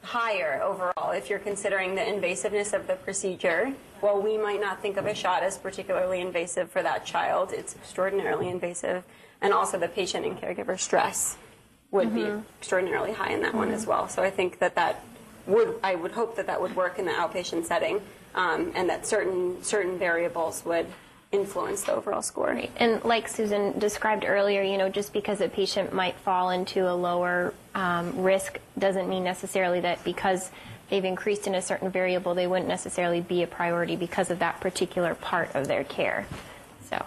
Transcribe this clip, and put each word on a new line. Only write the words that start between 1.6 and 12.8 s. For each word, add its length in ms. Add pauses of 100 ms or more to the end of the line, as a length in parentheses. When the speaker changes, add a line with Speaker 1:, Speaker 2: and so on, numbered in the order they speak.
Speaker 1:
the 40
invasiveness 720
of 140
the 80
procedure. 800 (280)
While 220
we 160
might 220
not 200
think 180
of 80
a 80
shot 280
as 160
particularly 600
invasive 500
for 120
that 220
child, 480
it's 220
extraordinarily 760
invasive, 540 (380)
and 120
also 260
the 100
patient 360
and 160
caregiver 380
stress 580 (540)
would 240
be 60
Speaker 2:
Mm-hmm. 200 (200)
Speaker 1:
extraordinarily 540